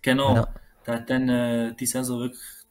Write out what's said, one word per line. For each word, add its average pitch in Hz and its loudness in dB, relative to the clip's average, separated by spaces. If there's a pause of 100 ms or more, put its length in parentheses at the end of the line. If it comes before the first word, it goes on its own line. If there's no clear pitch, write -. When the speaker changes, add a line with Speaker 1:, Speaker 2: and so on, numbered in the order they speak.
Speaker 1:
Genau. 135 4
Speaker 2:
Ja. 113 4 (380)
Speaker 1:
Der 117 -2
hat 117 -6
dann, 131 2
äh, 117 0
die 127 -6
Saison 123 -2
wirklich 127 -6 (280)